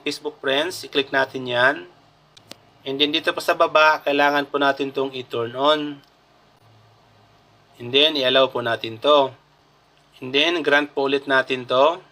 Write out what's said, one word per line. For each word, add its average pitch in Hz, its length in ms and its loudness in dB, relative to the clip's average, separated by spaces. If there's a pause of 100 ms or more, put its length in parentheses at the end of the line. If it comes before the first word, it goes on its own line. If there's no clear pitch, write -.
Facebook - 340 -8
friends, 143 460 -4
i-click - 260 -4
natin 131 380 -2
yan. 127 260 2 (1080)
And 135 100 -6
then, 147 140 2
dito 160 240 -2
po 165 80 -6
sa 165 160 -2
baba, 156 480 2
kailangan 143 480 0
po 143 80 -2
natin 139 320 -2
tong 135 240 -4
i-turn 120 400 -8
on. 147 400 0 (1800)
And 120 80 -12
then, 147 260 4
i-allow 131 380 2
po 120 100 -4
natin 113 380 -4
to. 139 340 4 (840)
And 127 80 -10
then, 156 320 0
grant 143 320 0
po 135 160 -2
ulit 139 160 -2
natin 131 400 0
to. 139 320 2 (140)